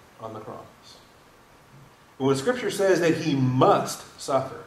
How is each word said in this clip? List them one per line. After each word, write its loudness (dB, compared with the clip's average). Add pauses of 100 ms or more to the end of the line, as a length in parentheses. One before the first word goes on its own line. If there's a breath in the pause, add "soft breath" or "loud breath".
(220)
on -12
the -14
cross. -16 (1500)
But -2
when 4
Scripture -2
says 2
that 2
he -2
must 2
suffer, -4